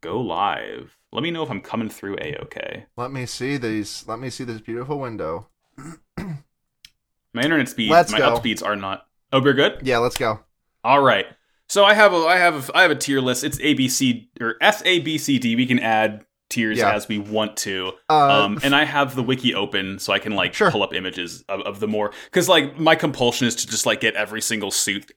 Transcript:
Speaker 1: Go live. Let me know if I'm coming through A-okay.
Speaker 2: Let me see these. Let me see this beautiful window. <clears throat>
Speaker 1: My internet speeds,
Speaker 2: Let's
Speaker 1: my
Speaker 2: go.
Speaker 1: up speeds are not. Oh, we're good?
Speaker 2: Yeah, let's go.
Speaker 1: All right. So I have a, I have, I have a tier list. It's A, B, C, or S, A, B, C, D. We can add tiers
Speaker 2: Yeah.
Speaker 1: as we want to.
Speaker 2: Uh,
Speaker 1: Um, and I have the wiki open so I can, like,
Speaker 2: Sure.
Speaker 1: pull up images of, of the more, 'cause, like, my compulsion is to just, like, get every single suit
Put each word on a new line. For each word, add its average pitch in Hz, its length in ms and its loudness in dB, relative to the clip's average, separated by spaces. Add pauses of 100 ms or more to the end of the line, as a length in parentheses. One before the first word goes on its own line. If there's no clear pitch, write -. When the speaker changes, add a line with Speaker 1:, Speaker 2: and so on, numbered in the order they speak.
Speaker 1:
Go 95 180 -6
live. 82 760 -4 (140)
Let 120 120 -4
me 170 80 -4
know 165 120 -6
if 139 60 -8
I'm 101 120 -6
coming 113 280 -6
through 98 320 -10
A-okay. - 640 -10 (100)
Speaker 2:
Let 123 160 -8
me 131 140 -8
see 135 320 -6
these. 110 500 -6
Let 110 120 -8
me 131 100 -8
see - 140 -10
this 117 180 -10
beautiful 127 380 -8
window. 101 480 -8 (280)
<clears throat> - 420 -18 (1160)
Speaker 1:
My 117 100 -2
internet 147 260 2
speeds, 107 220 -2
Speaker 2:
Let's 170 200 6
Speaker 1:
my 107 80 0
Speaker 2:
go. 131 100 4
Speaker 1:
up 117 80 2
speeds 113 260 -2
are 104 120 0
not. 98 300 -8 (260)
Oh, 135 100 4
we're 139 120 4
good? 143 300 2
Speaker 2:
Yeah, 123 160 2
let's 120 180 0
go. 110 220 -2 (440)
Speaker 1:
All 139 180 6
right. 113 260 4 (400)
So 202 180 6
I 208 80 8
have 208 200 8
a, 180 40 2
I 165 200 4
have, 160 360 2
I 170 80 6
have 175 80 6
a 147 60 2
tier 135 260 0
list. 127 220 -2
It's 143 160 -4
A, 147 160 2
B, 131 120 0
C, 127 420 0 (120)
or 113 200 -4
S, 208 240 2
A, 180 140 2
B, 156 200 -4
C, 139 180 0
D. 117 180 0
We 123 120 2
can 127 120 2
add 110 460 0 (240)
tiers 110 300 -2
Speaker 2:
Yeah. 104 140 4
Speaker 1:
as 104 140 -4
we 104 120 -4
want 107 380 -4
to. 92 340 -6 (180)
Speaker 2:
Uh, 139 360 4
Speaker 1:
Um, 104 180 -2
and 139 120 2
I 147 100 4
have 143 300 0
the 131 60 -4
wiki 127 320 -2
open 98 460 -4
so - 120 -4
I 98 60 2
can, 107 160 -4
like, 92 220 -2
Speaker 2:
Sure. 196 160 2
Speaker 1:
pull 110 100 0
up 95 140 -2
images 90 520 -8
of, 98 140 -6
of 101 180 -8
the 107 80 -2
more, 104 240 -2 (200)
'cause, 180 180 2
like, 147 300 4
my 160 160 6
compulsion 131 520 0
is 110 100 0
to - 100 -6
just, - 180 -4
like, 107 160 0
get 110 140 0
every 107 260 -4
single 104 300 -4
suit - 460 -4